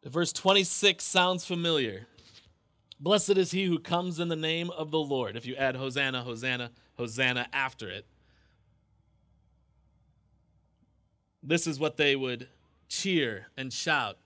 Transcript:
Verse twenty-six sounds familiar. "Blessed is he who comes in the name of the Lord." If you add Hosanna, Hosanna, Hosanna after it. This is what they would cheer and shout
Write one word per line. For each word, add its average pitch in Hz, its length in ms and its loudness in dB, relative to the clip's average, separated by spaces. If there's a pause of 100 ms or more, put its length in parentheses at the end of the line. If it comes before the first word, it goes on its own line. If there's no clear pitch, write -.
Verse 160 280 0
twenty-six 190 720 4
sounds 180 420 2
familiar. 147 600 -2 (920)
"Blessed 190 380 4
is 180 140 2
he 190 140 0
who 175 120 2
comes 175 420 -2
in 170 80 -2
the 165 80 0
name 165 360 -2
of 160 180 -8
the 156 100 0
Lord." 131 360 -2
If 117 100 -10
you 123 100 -8
add 135 200 0
Hosanna, 131 480 -2
Hosanna, 123 480 -6 (240)
Hosanna 123 560 0
after 131 380 -4
it. 101 160 -12 (3500)
This 165 240 2
is 147 120 -4
what 151 180 -2
they 143 180 4
would 127 320 -4 (400)
cheer 135 680 0
and 131 160 -8
shout 131 540 -2